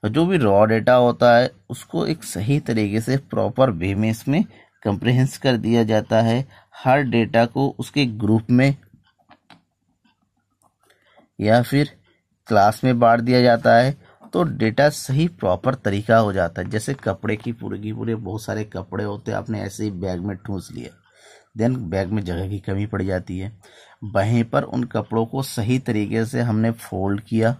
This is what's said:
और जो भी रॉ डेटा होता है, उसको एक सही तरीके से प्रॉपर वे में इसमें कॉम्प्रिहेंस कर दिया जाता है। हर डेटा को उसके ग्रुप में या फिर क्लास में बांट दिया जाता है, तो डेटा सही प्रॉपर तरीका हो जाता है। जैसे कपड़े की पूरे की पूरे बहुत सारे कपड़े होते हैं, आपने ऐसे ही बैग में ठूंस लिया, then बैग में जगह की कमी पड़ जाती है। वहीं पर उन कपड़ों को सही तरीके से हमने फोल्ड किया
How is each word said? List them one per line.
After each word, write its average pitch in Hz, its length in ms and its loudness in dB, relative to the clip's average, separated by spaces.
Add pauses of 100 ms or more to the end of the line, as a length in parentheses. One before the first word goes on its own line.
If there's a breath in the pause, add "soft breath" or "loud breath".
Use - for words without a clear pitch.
और 107 60 0
जो 156 160 0
भी 185 100 0
रॉ 104 280 4
डेटा 110 300 2
होता 120 420 4
है, 127 140 4 (200)
उसको - 360 -6
एक 160 180 -4
सही 131 360 -2
तरीके 110 400 -2
से 127 160 -2
प्रॉपर 117 540 0
वे 95 240 -4
में 110 160 0
इसमें 139 340 -2 (400 soft breath)
कॉम्प्रिहेंस 123 540 0
कर 127 180 0
दिया 113 280 2
जाता 110 360 0
है। 117 280 0 (360 soft breath)
हर 135 180 4
डेटा 117 440 2
को 131 320 -2
उसके 139 280 -2
ग्रुप 110 440 0
में 135 260 4 (2750 soft breath)
या 110 220 4
फिर 143 280 0 (560)
क्लास 104 380 4
में 127 140 2
बांट 117 220 4
दिया 123 220 4
जाता 117 340 4
है, 131 200 2 (360 soft breath)
तो 180 100 0
डेटा 127 460 0
सही 151 400 0
प्रॉपर 110 460 -2
तरीका 104 440 2
हो 104 140 2
जाता 90 300 -2
है। 98 80 -8
जैसे 107 240 -4
कपड़े 107 420 -4
की 117 160 -8
पूरे 101 260 -10
की 107 140 -10
पूरे 113 220 -6
बहुत 107 280 -10
सारे 107 220 -6
कपड़े 98 400 -8
होते 104 260 -8
हैं, 101 80 -4
आपने 107 220 -8
ऐसे 98 240 -8
ही 107 60 -4
बैग 90 300 -6
में 98 160 -6
ठूंस 92 360 -10
लिया, - 280 -16 (600 soft breath)
then 127 180 0
बैग 95 300 -4
में 104 160 -2
जगह 87 240 -6
की 101 100 -8
कमी 98 280 -4
पड़ 101 160 -4
जाती 92 360 -4
है। 98 140 -10 (520 soft breath)
वहीं 110 400 2
पर 139 180 0
उन 123 220 -4
कपड़ों 113 420 -4
को 135 160 -6
सही 123 360 -2
तरीके 110 460 -2
से 120 160 -4
हमने 113 300 0
फोल्ड 98 500 -4
किया 110 400 0